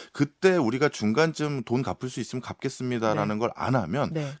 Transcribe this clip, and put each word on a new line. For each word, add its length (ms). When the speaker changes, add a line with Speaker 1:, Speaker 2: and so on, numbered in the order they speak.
Speaker 1:
그때 420
우리가 340
중간쯤 760
돈 180
갚을 300
수 80
있으면 240
갚겠습니다라는 920
Speaker 2:
네. 40
Speaker 1:
걸 160
안 200
하면 380
Speaker 2:
네. 260